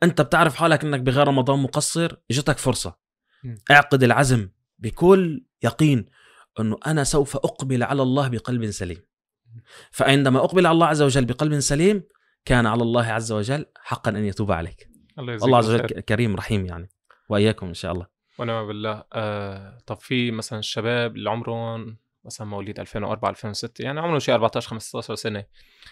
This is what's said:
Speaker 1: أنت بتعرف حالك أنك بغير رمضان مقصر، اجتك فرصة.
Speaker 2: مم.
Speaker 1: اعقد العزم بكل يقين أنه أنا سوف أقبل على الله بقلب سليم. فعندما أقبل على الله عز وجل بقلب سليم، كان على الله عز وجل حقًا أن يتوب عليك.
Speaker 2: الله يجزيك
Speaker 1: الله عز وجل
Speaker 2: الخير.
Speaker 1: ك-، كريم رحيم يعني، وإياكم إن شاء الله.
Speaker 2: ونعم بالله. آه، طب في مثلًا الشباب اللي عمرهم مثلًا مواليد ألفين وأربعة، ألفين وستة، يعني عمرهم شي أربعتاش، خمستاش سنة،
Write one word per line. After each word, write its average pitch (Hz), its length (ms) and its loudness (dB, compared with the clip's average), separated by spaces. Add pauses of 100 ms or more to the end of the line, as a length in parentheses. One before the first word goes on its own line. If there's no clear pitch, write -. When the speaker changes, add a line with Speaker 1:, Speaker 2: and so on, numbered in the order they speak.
Speaker 1:
أنت 170 180 4
بتعرف 160 340 2
حالك 156 280 2
أنك 147 160 -2
بغير 131 280 4
رمضان 139 320 2
مقصر، 156 560 -2 (160)
اجتك 139 260 0
فرصة. - 400 -2 (460)
Speaker 2:
مم. 123 120 -12 (160)
Speaker 1:
اعقد 139 320 6
العزم 120 460 2 (300)
بكل 175 680 2 (180)
يقين 123 420 4 (540)
أنه 110 180 -2 (100)
أنا 156 160 0
سوف 143 320 0
أقبل 131 480 -2
على 135 180 0
الله 131 260 2
بقلب 117 440 -4
سليم. 90 300 -8 (880)
فعندما 135 480 4
أقبل 180 260 4
على 165 80 4
الله 165 140 4
عز 151 140 2
وجل 135 240 4
بقلب 147 340 -2
سليم، 175 440 2 (420)
كان 123 200 4
على 117 180 2
الله 117 220 2
عز 113 260 -4
وجل 110 340 -2 (120)
حقًا - 340 -4
أن 107 140 -2
يتوب 101 260 -2
عليك. 85 380 -6 (300)
Speaker 2:
الله 123 140 -8
يجزيك 113 120 -2
Speaker 1:
الله 127 120 6
عز 110 120 4
وجل 117 140 2
Speaker 2:
الخير. 113 160 -8
Speaker 1:
ك-، 104 60 -12
كريم 110 300 0
رحيم 98 300 -4
يعني، 87 240 -12 (400)
وإياكم 104 380 0
إن 85 60 -10
شاء 85 180 -8
الله. 87 260 -8 (200)
Speaker 2:
ونعم 113 300 -6
بالله. 107 360 -8 (100)
آه، 101 720 -8
طب 107 140 -10
في 123 320 -2
مثلًا 110 280 -8
الشباب 117 560 -4
اللي 104 140 -6
عمرهم 113 680 -8 (280)
مثلًا 110 220 -14
مواليد 101 320 -10
ألفين 101 240 -10
وأربعة، 104 260 -4
ألفين 110 200 -8
وستة، 113 320 -10
يعني 139 180 -8
عمرهم 160 200 -2
شي 127 140 2
أربعتاش، 113 340 0
خمستاش 117 440 -12
سنة، 104 320 -6 (480)